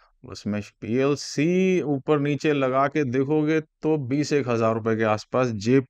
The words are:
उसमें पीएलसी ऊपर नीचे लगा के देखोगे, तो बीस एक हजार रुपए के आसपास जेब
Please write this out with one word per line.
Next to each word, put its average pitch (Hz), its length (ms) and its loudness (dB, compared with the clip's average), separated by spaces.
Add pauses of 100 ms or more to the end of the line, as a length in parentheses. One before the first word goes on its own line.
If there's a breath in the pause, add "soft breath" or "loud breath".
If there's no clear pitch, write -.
(240 soft breath)
उसमें 104 380 -6 (180)
पीएलसी 147 1000 0
ऊपर 143 380 0
नीचे 147 320 0
लगा 135 340 0
के 147 180 0
देखोगे, 151 560 0
तो 156 360 -4
बीस 139 360 -2
एक 139 160 0
हजार 113 260 2
रुपए 110 220 -2
के 113 80 0
आसपास 110 440 0
जेब 117 420 2